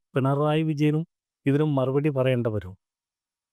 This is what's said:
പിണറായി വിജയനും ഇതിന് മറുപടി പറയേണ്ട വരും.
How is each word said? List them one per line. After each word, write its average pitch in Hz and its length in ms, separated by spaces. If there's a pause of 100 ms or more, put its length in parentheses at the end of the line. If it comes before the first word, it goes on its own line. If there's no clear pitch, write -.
(100)
പിണറായി 143 520
വിജയനും 151 400 (440)
ഇതിന് 143 240
മറുപടി 135 400
പറയേണ്ട 131 380
വരും. 101 240 (800)